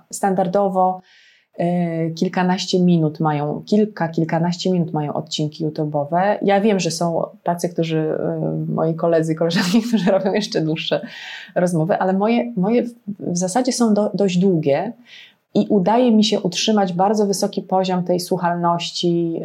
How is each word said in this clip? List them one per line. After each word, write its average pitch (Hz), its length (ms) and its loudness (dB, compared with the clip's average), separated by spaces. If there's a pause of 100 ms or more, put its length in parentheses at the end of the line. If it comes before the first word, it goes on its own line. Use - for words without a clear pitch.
(120)
Standardowo, 185 880 0 (560)
e, 170 520 0
kilkanaście 180 720 0
minut 165 400 4
mają, 147 460 -2
kilka, 208 420 0
kilkanaście 165 640 -2
minut 165 220 0
mają 147 200 -4
odcinki 151 520 -4
YouTube'owe. 156 760 -2
Ja 196 200 2
wiem, 208 180 2
że 165 120 -2
są 170 340 -2 (180)
tacy, 175 260 -2
którzy, 165 300 -2
e, 156 680 -2
moi 160 280 0
koledzy, 160 400 0
koleżanki, 180 480 0
<laughs> - 40 -6
którzy 196 240 2
robią 190 220 2
jeszcze 202 280 -2
dłuższe 156 460 -2 (480)
rozmowy, 175 420 2
ale 190 160 0
moje, 233 440 0
moje 226 260 2
w, - 100 -10 (260)
w 175 180 -4
zasadzie 208 360 0
są 226 200 2
do, 208 200 2
dość 180 240 2
długie 175 560 2 (600)
i 208 160 2
udaje 214 420 4
mi 214 120 6
się - 180 0
utrzymać 196 520 0
bardzo 208 320 2
wysoki 196 360 -2
poziom 185 420 0
tej 180 160 0
słuchalności 170 1300 -2